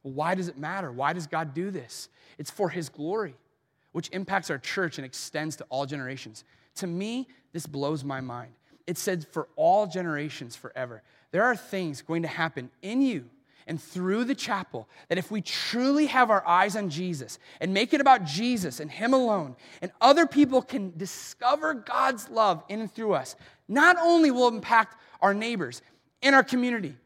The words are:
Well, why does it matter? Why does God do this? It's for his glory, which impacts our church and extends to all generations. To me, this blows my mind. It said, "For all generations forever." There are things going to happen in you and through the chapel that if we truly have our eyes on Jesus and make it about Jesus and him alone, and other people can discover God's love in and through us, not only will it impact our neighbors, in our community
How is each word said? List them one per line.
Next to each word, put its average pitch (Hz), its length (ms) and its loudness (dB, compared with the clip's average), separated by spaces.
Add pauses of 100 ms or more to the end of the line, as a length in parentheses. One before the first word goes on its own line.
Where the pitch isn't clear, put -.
Well, 139 100 -12
why 156 220 -2
does 185 140 -4
it 135 100 -12
matter? 160 340 -8
Why 139 220 -2
does 170 120 -8
God 160 280 -4
do 185 160 -4
this? 143 400 -12 (260)
It's - 140 -12
for 190 180 -2
his 160 220 -6
glory, 170 440 -6 (580)
which 165 180 -8
impacts 190 400 -4
our 143 80 -2
church 170 400 -4
and 135 80 -10
extends 151 500 -8
to - 140 -14
all 135 160 -2
generations. 131 580 -10 (320)
To 190 100 -6
me, 214 420 -4 (240)
this 165 140 -8
blows 143 380 -4
my 135 160 -6
mind. 123 320 -12 (340)
It 180 120 -6
said, 180 280 -4
"For - 300 -6
all 190 300 4
generations 151 680 -6
forever." 120 480 -12 (280)
There 190 140 2
are 247 120 2
things 170 460 -6
going 165 200 -4
to 156 60 -4
happen 156 420 -4 (120)
in 226 180 -2
you 175 300 0 (360)
and 160 140 -8
through 190 440 -2
the 262 100 -2
chapel 185 520 -6 (220)
that 170 80 0
if 180 140 -6
we 214 100 -4
truly 277 680 0
have 247 240 4
our 196 160 4
eyes 185 300 4
on 202 140 -4
Jesus 151 480 -6 (200)
and 185 140 -2
make 220 220 2
it 277 80 2
about 254 220 6
Jesus 180 560 -4
and 151 100 -10
him 233 240 0
alone, 208 420 0 (240)
and - 100 -8 (120)
other 285 240 8
people 262 340 4
can 196 380 -6
discover 277 720 -2
God's 247 560 -2
love 214 400 2
in 214 140 -6
and 208 100 -8
through 214 220 0
us, 127 200 -4 (320)
not 311 320 6
only 330 320 8
will 247 180 4
it 233 60 2
impact 220 440 2 (240)
our 196 100 6
neighbors, 208 480 -4 (400)
in 277 140 6
our 269 100 8
community 233 600 -2